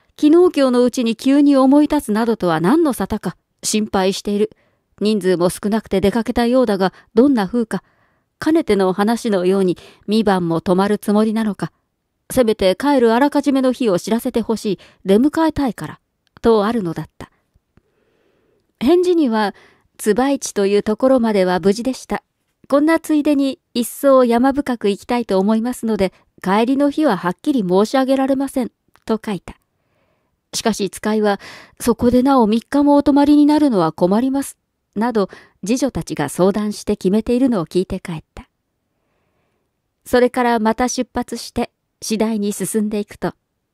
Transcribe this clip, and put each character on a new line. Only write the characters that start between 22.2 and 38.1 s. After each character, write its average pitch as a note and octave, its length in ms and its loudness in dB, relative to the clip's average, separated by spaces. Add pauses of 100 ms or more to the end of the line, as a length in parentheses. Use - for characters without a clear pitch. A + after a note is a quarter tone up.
こ C#4 120 2
ん D4+ 60 2
な E4 120 4
つ D#4 160 -4
い D4 80 2
で D4 140 2
に C4+ 240 -2 (140)
一 A#3+ 120 -2
層 C4 380 4
山 A#3+ 280 2
深 C4 260 -4
く G#3 100 -2
行 G3+ 120 -2
き - 40 -20
た A#3+ 140 -2
い A#3 80 -6
と F#3+ 120 0
思 G3+ 160 2
い A3 60 0
ま A#3+ 140 -4
す - 120 -10
の A3 100 -2
で、 F#3 160 -2 (300)
帰 G#3 240 0
り C4+ 100 0
の C#4+ 140 2
日 D#4 140 -2
は A3 120 0
は F3 140 -4
っ F3+ 100 -6
き D4+ 120 -2
り A#3+ 140 0
申 F#3 180 2
し B3 120 -2
上 C4+ 80 0
げ C4 120 -4
ら C4+ 100 -2
れ C4+ 100 0
ま C4+ 120 -4
せ B3+ 160 -4
ん」 - 80 -10 (320)
と A3 200 -4
書 G#3+ 80 -6
い F3+ 80 -8
た。 - 160 -20 (1000)
し - 80 -8
か A3 100 0
し G3 160 -4
使 - 260 -6
い G#3+ 60 0
は、 G3+ 200 0 (400)
「そ A#3 140 0
こ A#3+ 160 -2
で B3 120 4
な C4+ 180 4
お A3 60 4
三 A3 160 0
日 C#4+ 200 -2
も C#4+ 140 4
お C#4+ 60 4
泊 D4+ 100 2
ま C#4+ 120 4
り D4 120 4
に D4 80 6
な D4+ 140 4
る D4 120 2
の G#3 80 0
は D#3+ 140 2
困 F#3 280 0
り C4+ 100 -2
ま C4+ 120 -2
す」 - 140 -14 (400)
な A#3 160 -2
ど、 G3+ 160 -2 (380)
次 A#3+ 120 0
女 C4 120 -2
た E3 140 -6
ち D#3 100 -8
が D3 140 -4
相 F#3+ 240 0
談 G#3 200 -4
し - 120 -14
て G#3 120 -4
決 F#3 140 -2
め G#3+ 120 0
て A#3+ 120 -4
い B3 60 0
る C4+ 80 2
の A3 120 -2
を D#3+ 60 -6
聞 F3+ 140 -4
い F#3+ 60 -2
て F#3+ 140 -8
帰 - 120 -12